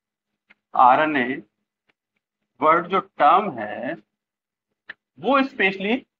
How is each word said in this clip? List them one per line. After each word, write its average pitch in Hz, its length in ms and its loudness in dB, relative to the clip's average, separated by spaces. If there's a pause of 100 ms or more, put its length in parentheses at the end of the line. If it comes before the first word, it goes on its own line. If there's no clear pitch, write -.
(760)
आरएनए 135 680 2 (1200)
वर्ड 165 260 2
जो 185 120 -2
टर्म 175 520 0
है, 113 460 -10 (1200)
वो 240 200 0
specially 202 600 -2 (200)